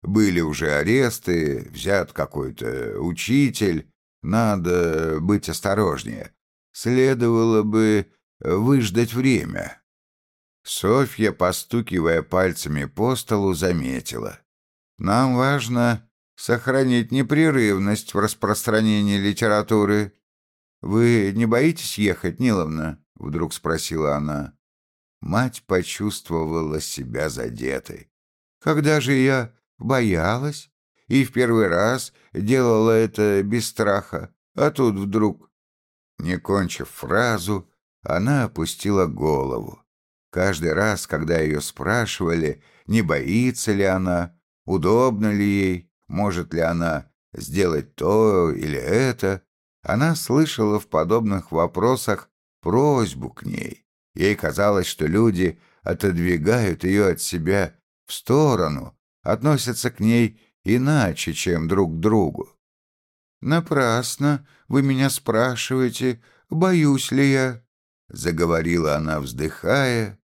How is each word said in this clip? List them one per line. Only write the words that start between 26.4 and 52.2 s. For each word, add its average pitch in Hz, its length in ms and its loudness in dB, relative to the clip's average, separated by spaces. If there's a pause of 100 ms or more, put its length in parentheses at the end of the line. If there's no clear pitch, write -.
себя 67 480 -6
задетой. 60 840 -8 (480)
«Когда 151 400 2
же 131 140 0
я 131 400 2 (240)
боялась? 117 960 0 (360)
И 135 160 2
в 117 80 -4
первый 117 360 2
раз 104 460 0 (200)
делала 113 580 4
это 107 520 2
без 107 240 -2
страха. - 640 -2 (220)
А 151 160 2
тут 127 240 2
вдруг». 101 560 -2 (680)
Не 87 200 -4
кончив 92 520 -2
фразу, 98 800 -2 (320)
она 117 440 0
опустила 95 600 -2
голову. 67 760 -4 (500)
Каждый 85 420 -2
раз, 101 340 -2
когда 80 300 -2
ее 76 240 -2
спрашивали, 85 1000 -2 (260)
не 110 140 2
боится 101 720 0
ли 98 120 2
она, 90 540 0 (280)
удобно 107 680 2
ли 101 140 0
ей, 95 460 -2 (160)
может 87 460 -2
ли 82 60 -2
она 82 500 -2 (240)
сделать 78 640 -2
то 98 560 2
или 71 260 -4
это, 98 640 -2 (400)
она 151 340 0
слышала 120 640 0
в - 80 -10
подобных 98 640 0
вопросах 92 800 -2 (320)